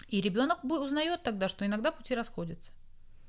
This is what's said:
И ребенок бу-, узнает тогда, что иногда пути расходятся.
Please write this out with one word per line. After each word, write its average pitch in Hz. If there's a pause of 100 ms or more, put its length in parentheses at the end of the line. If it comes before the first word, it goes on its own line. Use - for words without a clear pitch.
И 202
ребенок 233
бу-, 294
узнает 311
тогда, 196
что -
иногда 214
пути -
расходятся. 175 (580)